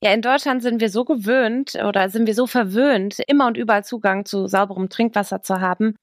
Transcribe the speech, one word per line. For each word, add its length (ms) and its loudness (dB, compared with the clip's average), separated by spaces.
Ja, 100 4
in 80 2
Deutschland 400 0
sind 180 -2
wir 100 2
so 160 -2
gewöhnt 680 0
oder 360 0
sind 180 0
wir 80 0
so 100 2
verwöhnt, 720 0
immer 200 4
und 100 -2
überall 260 0
Zugang 420 -2
zu 200 -4
sauberem 440 -2
Trinkwasser 520 -2
zu 180 -2
haben. 440 -2